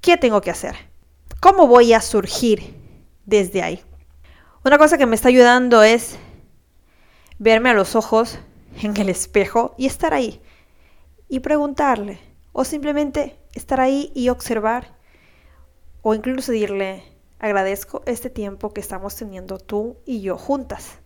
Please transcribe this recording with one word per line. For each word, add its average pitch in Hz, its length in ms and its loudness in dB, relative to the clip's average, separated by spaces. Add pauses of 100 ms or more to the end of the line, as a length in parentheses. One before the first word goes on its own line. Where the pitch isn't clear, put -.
¿qué 349 160 4
tengo 220 240 2
que 180 100 -8
hacer? 165 240 -10 (640)
¿Cómo 370 300 6
voy 240 240 8
a 220 80 6
surgir 214 760 -2 (500)
desde 196 380 0
ahí? 170 220 -8 (840)
Una 285 120 6
cosa 302 200 4
que 277 80 2
me 226 80 0
está 240 140 2
ayudando 247 560 6
es 226 320 2 (1200)
verme 226 320 2
a - 20 4
los 196 220 0
ojos 226 460 0 (420)
en 208 140 -6
el 202 120 -2
espejo 202 720 -2
y 254 80 -4
estar 311 260 -4
ahí 254 280 -4 (880)
y 262 100 -8
preguntarle, 277 800 -2 (320)
o 254 140 -4
simplemente 294 760 -6 (160)
estar - 260 -6
ahí 269 320 -2
y 247 160 -4
observar, 240 680 -6 (1040)
o 220 140 0
incluso 254 340 -6
decirle, 196 540 -6 (340)
"Agradezco 196 680 -4
este 247 220 -8
tiempo 208 440 -12
que 208 80 -12
estamos 196 340 -12
teniendo 190 440 -14
tú 214 460 -10
y 240 160 -8
yo 185 160 -6
juntas". - 680 -8